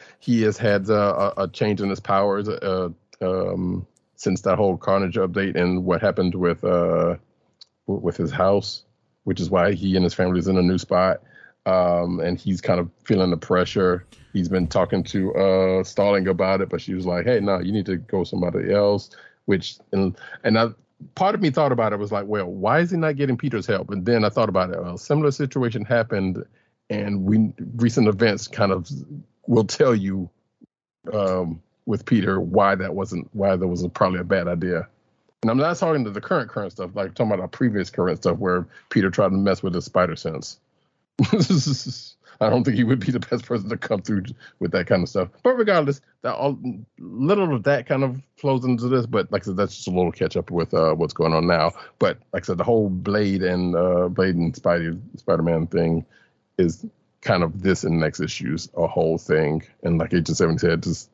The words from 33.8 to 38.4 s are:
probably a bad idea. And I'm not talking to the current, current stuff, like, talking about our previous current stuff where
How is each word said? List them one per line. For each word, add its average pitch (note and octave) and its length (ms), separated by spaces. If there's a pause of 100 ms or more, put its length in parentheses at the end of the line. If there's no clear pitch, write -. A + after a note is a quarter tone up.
probably F#2 240
a F2 60
bad F2+ 240
idea. F2 400 (540)
And A2+ 80
I'm B2 80
not D#3+ 180
talking D#3 280
to G#2 60
the G2+ 100
current, C#3 280
current G2+ 240
stuff, F2+ 220
like, F#2+ 200
talking A2 180
about F#2+ 80
our F2+ 80
previous G#2 420
current F2+ 280
stuff E2+ 200
where F2+ 280 (240)